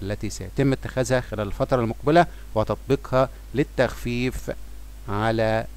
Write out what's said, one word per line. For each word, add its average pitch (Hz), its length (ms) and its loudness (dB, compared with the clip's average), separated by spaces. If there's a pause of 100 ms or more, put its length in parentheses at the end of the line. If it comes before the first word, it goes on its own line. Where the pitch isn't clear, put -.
التي 101 280 -4
سيتم 135 440 2
اتخاذها 127 480 0
خلال 107 260 -4
الفترة 127 340 2
المقبلة 143 440 4 (300)
وتطبيقها 127 760 2 (260)
للتخفيف 123 960 0 (580)
على 110 560 2 (120)